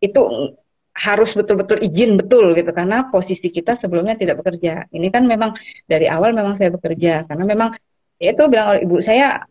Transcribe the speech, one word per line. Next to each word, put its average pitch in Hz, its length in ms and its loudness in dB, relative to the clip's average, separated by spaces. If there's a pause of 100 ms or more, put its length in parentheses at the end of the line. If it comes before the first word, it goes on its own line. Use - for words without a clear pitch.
itu 202 180 0 (720)
harus 214 400 0
betul-betul 208 480 0
izin 202 400 2
betul 214 320 6
gitu, 170 160 2
karena 196 400 -2
posisi 185 400 -2
kita 175 320 -4
sebelumnya 180 320 -2
tidak 196 320 -4
bekerja. 170 480 -4
Ini 170 160 -4
kan 240 160 2
memang 220 320 0 (280)
dari 160 200 2
awal 202 320 2
memang 202 240 -2
saya 190 80 2
bekerja, 165 560 -2
karena 160 200 -6
memang 220 280 0 (480)
ya 185 160 0
itu 285 80 4
bilang 214 320 2
oleh - 80 -2
ibu 175 160 0
saya 247 400 2 (100)